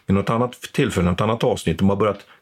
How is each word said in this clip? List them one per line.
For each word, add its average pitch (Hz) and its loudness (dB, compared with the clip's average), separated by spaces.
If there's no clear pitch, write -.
i - 0
något 98 0
annat 120 -2
tillfälle, 95 0
något 90 0
annat 110 0
avsnitt. 90 0
De 98 4
har 98 2
börjat 101 -2